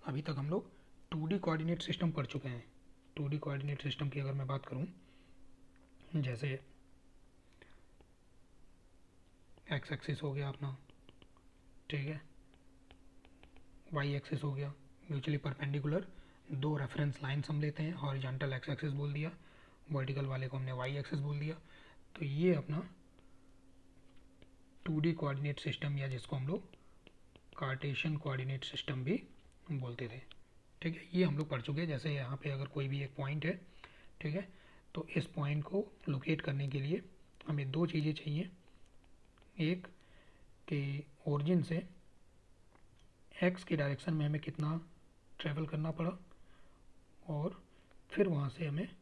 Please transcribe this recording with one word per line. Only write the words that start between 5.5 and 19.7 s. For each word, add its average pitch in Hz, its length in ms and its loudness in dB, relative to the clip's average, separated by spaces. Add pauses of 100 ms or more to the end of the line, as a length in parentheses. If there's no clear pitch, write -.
जैसे 135 440 0 (3250)
x - 180 0
axis 143 320 -2
हो 139 100 0
गया 139 160 0
अपना, 135 280 -4 (1120)
ठीक 139 180 0
है, 151 140 -4 (1700)
y 143 220 2
axis 139 280 0
हो 143 100 2
गया, 143 200 -2 (360)
mutually 147 280 2
perpendicular 147 680 0 (440)
दो 147 260 2
reference 139 460 2
lines 139 260 0
हम 147 120 2
लेते 151 220 2
हैं, 160 100 0
horizontal 135 600 0
x 127 160 -4
axis 147 220 0
बोल 143 220 0
दिया, 151 180 0 (600)